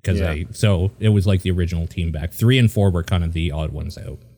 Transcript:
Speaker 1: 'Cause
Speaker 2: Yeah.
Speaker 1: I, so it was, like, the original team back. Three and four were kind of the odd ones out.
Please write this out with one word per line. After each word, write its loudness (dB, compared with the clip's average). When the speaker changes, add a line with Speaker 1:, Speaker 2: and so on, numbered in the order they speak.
Speaker 1:
'Cause 0
Speaker 2:
Yeah. 0
Speaker 1:
I, -6
so 2
it 2
was, 4
like, 4
the -2
original -2
team -4
back. -6
Three 2
and 4
four 2
were -2
kind 0
of -2
the -2
odd -4
ones -10
out. -14